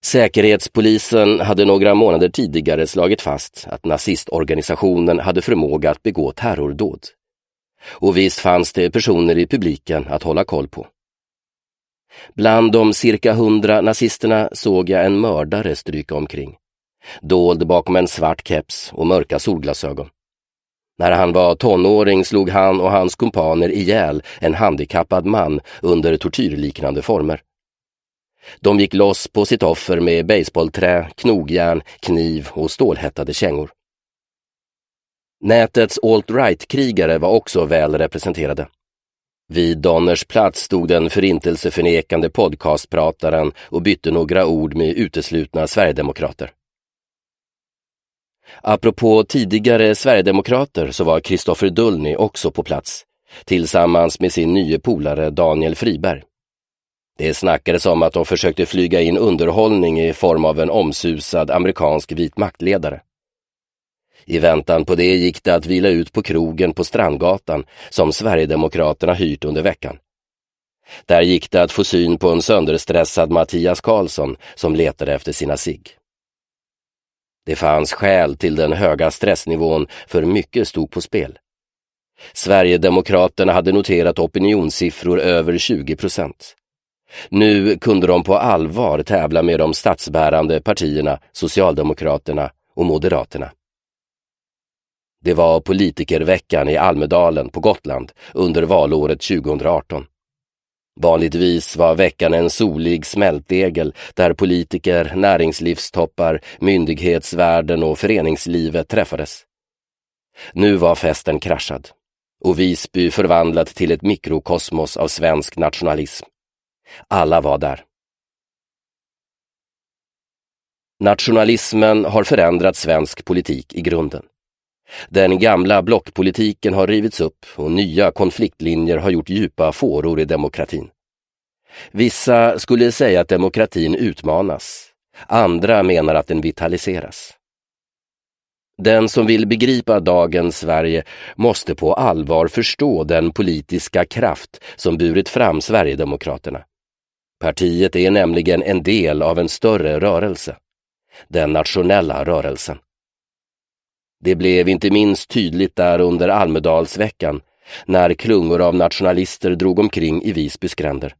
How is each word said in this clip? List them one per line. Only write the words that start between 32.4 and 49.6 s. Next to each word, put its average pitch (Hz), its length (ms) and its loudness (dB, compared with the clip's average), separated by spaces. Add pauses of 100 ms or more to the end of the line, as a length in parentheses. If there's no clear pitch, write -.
och 80 180 -4
stålhättade 76 600 -4
kängor. 76 380 -4 (1700)
Nätets 113 640 2
alt-right-krigare 110 1120 0
var 82 120 0
också 95 360 0
väl 76 320 0
representerade. 76 720 -4 (800)
Vid 82 300 0
Donners 85 480 2
plats - 360 0
stod 85 260 -2
den 82 220 2
förintelseförnekande 85 1200 0
podcastprataren 78 1300 -2
och - 240 -6
bytte 85 300 0
några 82 340 0
ord 78 300 -2
med 80 140 0
uteslutna 80 800 -4
sverigedemokrater. 73 840 -2 (2000)
Apropå 110 600 2
tidigare 110 720 2